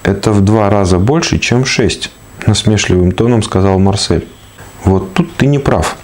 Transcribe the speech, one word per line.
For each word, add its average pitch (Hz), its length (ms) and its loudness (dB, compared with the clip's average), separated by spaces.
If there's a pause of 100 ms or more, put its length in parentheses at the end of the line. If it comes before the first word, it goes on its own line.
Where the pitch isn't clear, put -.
«Это 101 280 0
в 101 100 2
два 104 280 2
раза 95 300 2
больше, 135 400 0
чем 127 260 0
шесть», - 460 -4 (340)
насмешливым 98 680 0
тоном 113 300 0
сказал 95 380 0
Марсель. 98 480 0 (580)
«Вот 190 300 0
тут - 200 -2
ты 147 120 0
не 143 100 2
прав», - 460 -2